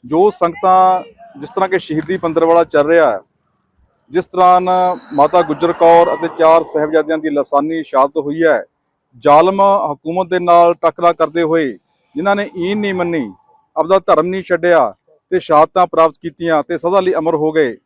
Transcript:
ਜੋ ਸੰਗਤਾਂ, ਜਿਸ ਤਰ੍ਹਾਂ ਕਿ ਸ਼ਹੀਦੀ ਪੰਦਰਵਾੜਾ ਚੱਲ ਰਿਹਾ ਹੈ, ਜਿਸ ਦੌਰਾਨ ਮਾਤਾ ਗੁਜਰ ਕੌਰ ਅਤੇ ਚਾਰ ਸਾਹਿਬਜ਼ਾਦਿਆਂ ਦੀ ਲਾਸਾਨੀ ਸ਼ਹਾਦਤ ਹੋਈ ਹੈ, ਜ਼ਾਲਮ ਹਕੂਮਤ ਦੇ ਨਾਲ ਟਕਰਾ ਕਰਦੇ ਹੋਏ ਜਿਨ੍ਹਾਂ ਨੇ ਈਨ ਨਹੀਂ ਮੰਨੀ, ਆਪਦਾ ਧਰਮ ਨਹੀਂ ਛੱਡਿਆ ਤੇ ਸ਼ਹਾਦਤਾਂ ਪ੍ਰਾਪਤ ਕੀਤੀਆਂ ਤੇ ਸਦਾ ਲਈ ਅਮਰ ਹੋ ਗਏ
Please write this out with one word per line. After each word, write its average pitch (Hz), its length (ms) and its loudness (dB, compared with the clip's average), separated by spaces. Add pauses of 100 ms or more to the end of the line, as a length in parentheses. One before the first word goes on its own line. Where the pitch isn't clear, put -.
ਜੋ 170 240 2
ਸੰਗਤਾਂ, 185 720 0 (380)
ਜਿਸ 143 100 -14
ਤਰ੍ਹਾਂ 190 180 -4
ਕਿ 185 100 -2
ਸ਼ਹੀਦੀ 156 380 -6
ਪੰਦਰਵਾੜਾ 165 480 0
ਚੱਲ 147 220 0
ਰਿਹਾ 160 240 2
ਹੈ, 98 100 -6 (880)
ਜਿਸ 175 160 -4
ਦੌਰਾਨ 180 420 2 (440)
ਮਾਤਾ 151 300 2
ਗੁਜਰ 165 300 -2
ਕੌਰ 170 420 4
ਅਤੇ 165 140 -6 (100)
ਚਾਰ 160 240 4
ਸਾਹਿਬਜ਼ਾਦਿਆਂ 156 560 -2
ਦੀ 156 120 -6
ਲਾਸਾਨੀ 147 520 -2
ਸ਼ਹਾਦਤ 139 360 -2
ਹੋਈ 147 260 -4
ਹੈ, 135 180 2 (560)
ਜ਼ਾਲਮ 165 440 4 (300)
ਹਕੂਮਤ 170 380 -6
ਦੇ 180 80 -2
ਨਾਲ 175 360 4
ਟਕਰਾ 170 380 0
ਕਰਦੇ 165 300 -2
ਹੋਏ 156 300 -2 (440)
ਜਿਨ੍ਹਾਂ 196 200 -2
ਨੇ 202 200 -6
ਈਨ 185 220 -6
ਨਹੀਂ 202 160 -4
ਮੰਨੀ, 170 380 -4 (440)
ਆਪਦਾ 165 220 0
ਧਰਮ 170 280 0
ਨਹੀਂ 185 160 -6
ਛੱਡਿਆ 165 520 0 (360)
ਤੇ 185 100 -2
ਸ਼ਹਾਦਤਾਂ 160 460 2
ਪ੍ਰਾਪਤ 160 360 0
ਕੀਤੀਆਂ 160 400 -4
ਤੇ 170 160 -6
ਸਦਾ 180 220 0
ਲਈ 185 140 -2
ਅਮਰ 160 200 -2
ਹੋ 156 180 -2
ਗਏ 139 340 0